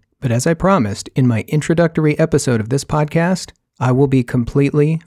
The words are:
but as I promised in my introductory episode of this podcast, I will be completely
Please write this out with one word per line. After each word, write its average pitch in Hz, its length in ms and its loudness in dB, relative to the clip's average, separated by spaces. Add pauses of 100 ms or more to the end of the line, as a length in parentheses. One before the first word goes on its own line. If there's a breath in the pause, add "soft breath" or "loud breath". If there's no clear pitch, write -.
(220)
but 123 100 -2
as 123 160 0
I 170 60 2
promised 160 600 0
in 127 140 2
my 113 220 0
introductory 156 680 0
episode 143 440 0
of 107 80 -8
this 135 160 -2
podcast, 165 680 -2 (300)
I 127 100 2
will 135 160 4
be 131 160 2
completely 147 840 0